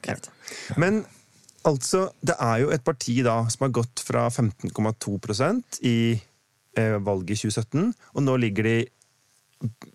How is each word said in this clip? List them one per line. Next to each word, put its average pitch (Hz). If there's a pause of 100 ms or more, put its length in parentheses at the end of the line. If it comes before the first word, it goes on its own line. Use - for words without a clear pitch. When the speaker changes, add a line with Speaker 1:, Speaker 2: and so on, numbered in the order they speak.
Speaker 1:
Greit. - (480)
Speaker 2:
Men 196 (640)
altså, 175 (100)
det 160
er 117
jo 151
et 156
parti 123
da 113 (100)
som 135
har 123
gått 120
fra 120
femten 104
komma 107
to 101
prosent 143
i, 117 (640)
eh, 110
valget 98
i -
tjue 107
sytten, 156 (240)
og 139
nå 131
ligger 110
de, 113 (1160)